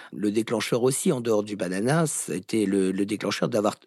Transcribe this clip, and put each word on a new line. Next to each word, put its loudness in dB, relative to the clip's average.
Le -2
déclencheur 0
aussi, 2
en 0
dehors 2
du -8
banana, 2
c'était -2
le, 2
le 0
déclencheur -2
d'avoir, 0